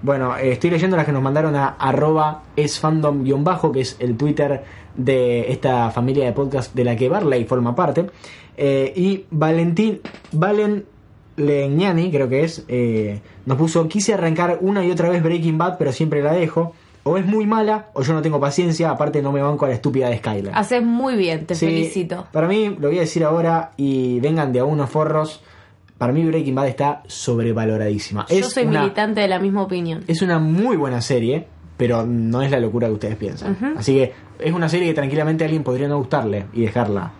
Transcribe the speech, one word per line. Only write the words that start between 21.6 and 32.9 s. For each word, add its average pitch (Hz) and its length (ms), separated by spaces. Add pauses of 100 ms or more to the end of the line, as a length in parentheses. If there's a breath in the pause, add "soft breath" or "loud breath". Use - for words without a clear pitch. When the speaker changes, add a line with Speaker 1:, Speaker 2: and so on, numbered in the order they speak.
Speaker 2:
felicito. 165 680
Speaker 1:
para 160 160
mí, 208 320
lo 143 80
voy 170 100
a 175 40
decir 160 220
ahora 165 520
y 131 420
vengan 143 340
de 123 60
a 123 60
unos 143 260
forros, 156 500 (560 loud breath)
para 123 160
mí 160 120
Breaking 156 320
Bad 139 100
está 143 400
sobrevaloradísima. 110 1200
Speaker 2:
Yo 175 100
Speaker 1:
Es 254 140
Speaker 2:
soy 254 140
Speaker 1:
una, 156 140
Speaker 2:
militante 208 400
de 202 80
la 185 100
misma 196 240
opinión. 175 460
Speaker 1:
es 165 140
una 175 180
muy 180 360
buena 131 240
serie, 127 460 (300)
pero 117 280
no 117 380
es 135 80
la 139 80
locura 117 300
que 107 60